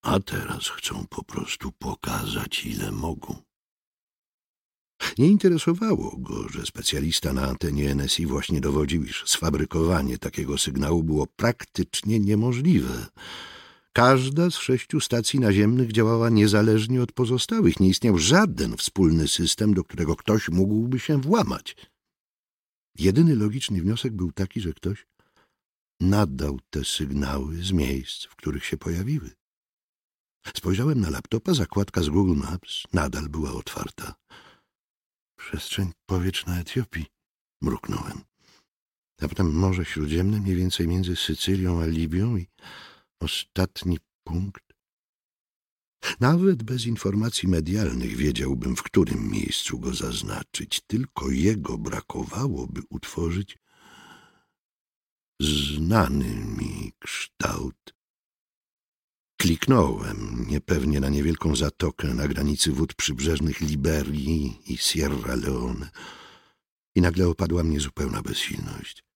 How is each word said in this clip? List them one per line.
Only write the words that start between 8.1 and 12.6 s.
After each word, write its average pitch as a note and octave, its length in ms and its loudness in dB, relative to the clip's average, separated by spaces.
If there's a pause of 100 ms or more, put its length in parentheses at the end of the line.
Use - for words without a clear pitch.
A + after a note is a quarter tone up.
I E2+ 60 0
właśnie C#2 340 0
dowodził, D2 440 0
iż - 220 -10
sfabrykowanie D#2 920 2
takiego C#2 400 -4
sygnału D2 440 0
było D2+ 240 2
praktycznie - 960 -2
niemożliwe. G#2+ 840 2 (840)